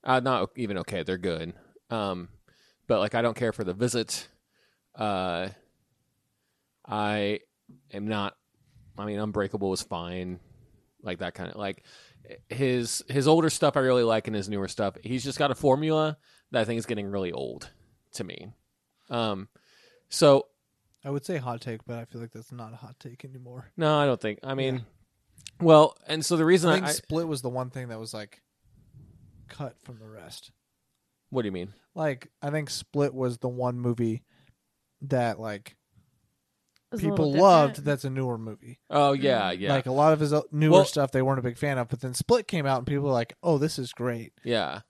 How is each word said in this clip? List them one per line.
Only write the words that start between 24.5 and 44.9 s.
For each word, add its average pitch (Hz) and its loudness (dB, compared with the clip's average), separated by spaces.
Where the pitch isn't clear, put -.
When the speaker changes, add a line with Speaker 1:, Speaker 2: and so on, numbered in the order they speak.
Speaker 1:
mean, 131 0
Speaker 2:
Yeah. 127 -4
Speaker 1:
well, 156 10
and 156 -4
so 175 2
the 160 4
reason 175 6
Speaker 2:
I 160 6
Speaker 1:
I, - 6
Speaker 2:
think 143 0
Speaker 1:
I 147 0
Speaker 2:
Split 160 -4
was 143 -4
the 123 -6
one 127 -6
thing 123 -12
that 110 -10
was, 110 -12
like, 104 -14
cut 135 -12
from 117 -20
the 110 -20
rest. - -20
Speaker 1:
What 131 -2
do 104 -2
you 98 -4
mean? 92 -8
Speaker 2:
Like, 147 -4
I 143 -4
think 147 -4
Split - -2
was 127 -2
the 131 -6
one 123 -4
movie 117 -2
that, 123 -2
like, 107 -12
Speaker 3:
It 247 -10
was 208 -6
a 156 2
Speaker 2:
people 156 2
Speaker 3:
little 151 6
Speaker 2:
loved. 160 8
Speaker 3:
different. 143 -10
Speaker 2:
That's 143 -2
a 135 -2
newer 131 -4
movie. 113 -14
Speaker 1:
Oh, 143 4
yeah, 127 2
Speaker 3:
Mm. 90 -6
Speaker 1:
yeah. 101 0
Speaker 2:
Like, 135 0
a 131 -4
lot 147 6
of 151 2
his 147 0
o-, 151 0
newer 156 4
Speaker 1:
Well 185 10
Speaker 2:
stuff 139 0
they 131 2
weren't 131 2
a 120 -8
big 120 -4
fan 143 -2
of, 120 -4
but 120 -6
then 127 -8
Split 226 0
came 160 -2
out 135 2
and 131 -6
people 143 -2
were 139 2
like, 117 0
"Oh, 165 4
this 151 0
is 127 -8
great." 120 -6
Speaker 1:
Yeah. 101 -2